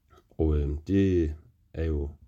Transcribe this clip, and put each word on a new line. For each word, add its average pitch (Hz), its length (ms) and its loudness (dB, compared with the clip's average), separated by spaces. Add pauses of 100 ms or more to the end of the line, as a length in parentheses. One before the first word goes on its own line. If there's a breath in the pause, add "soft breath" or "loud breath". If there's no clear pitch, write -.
(300 soft breath)
Og, 78 280 0
øh, 71 200 -2 (100)
det 90 480 2 (380)
er 82 120 -4
jo 73 240 -2 (180)